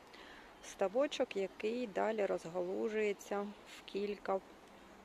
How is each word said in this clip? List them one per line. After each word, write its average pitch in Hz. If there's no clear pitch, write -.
Ставочок, 247
який 220
далі 202
розгалужується 196
в -
кілька 196